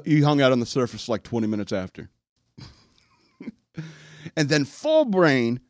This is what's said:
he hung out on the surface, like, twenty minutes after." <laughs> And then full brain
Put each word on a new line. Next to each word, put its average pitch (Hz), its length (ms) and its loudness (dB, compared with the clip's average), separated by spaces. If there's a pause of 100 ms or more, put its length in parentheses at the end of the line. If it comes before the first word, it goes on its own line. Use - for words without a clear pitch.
he 151 160 4
hung 147 180 2
out 131 120 4
on 127 80 2
the 117 60 -2
surface, 120 440 -4
like, 110 140 -2
twenty 113 240 -4
minutes 104 260 -4
after." 92 420 -8
<laughs> - 40 -20 (2250)
And 151 100 0
then 147 160 2
full 311 400 0
brain 139 560 2 (100)